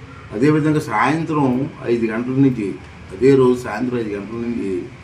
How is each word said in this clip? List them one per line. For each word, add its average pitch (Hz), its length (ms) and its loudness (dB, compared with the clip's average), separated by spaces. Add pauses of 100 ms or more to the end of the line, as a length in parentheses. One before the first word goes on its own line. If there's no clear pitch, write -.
(320)
అదేవిధంగా 151 480 2
సాయంత్రం 139 880 0 (140)
ఐదు 117 280 0
గంటల 127 240 -4 (100)
నుంచి, 110 280 0 (380)
అదే 120 220 6
రోజు 127 320 4
సాయంత్రం 120 340 -4
ఐదు 107 160 -6
గంటల 104 300 -8
నుంచి 98 260 -4 (320)